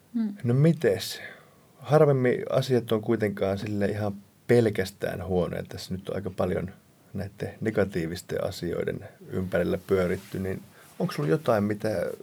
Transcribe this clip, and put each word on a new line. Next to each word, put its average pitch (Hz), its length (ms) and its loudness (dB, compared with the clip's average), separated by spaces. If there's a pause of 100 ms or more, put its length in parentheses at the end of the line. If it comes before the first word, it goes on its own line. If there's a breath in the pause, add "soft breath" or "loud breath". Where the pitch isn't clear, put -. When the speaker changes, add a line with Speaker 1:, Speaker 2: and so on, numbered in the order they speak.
(140)
Speaker 1:
Hmm. 220 200 -2 (100)
Speaker 2:
No 120 100 4
mites? 135 680 2 (580 loud breath)
Harvemmin 131 720 4
asiat 123 420 2
on 110 80 2
kuitenkaan 101 580 0
sille 104 280 -2
ihan 104 280 -2 (320)
pelkästään 92 800 2
huonoja. 90 420 0
Tässä - 260 -10
nyt 92 140 -10
on - 80 -4
aika 98 140 -6
paljon 90 400 -2 (440)
näitten 98 460 -8
negatiivisten 95 840 -2
asioiden - 640 -4 (200)
ympärillä 92 580 -2
pyöritty, 92 520 0
niin 95 240 -4 (360 loud breath)
onks 180 160 -2
sulla 147 140 -2
jotain, 135 360 2
mitä 104 240 -2 (340)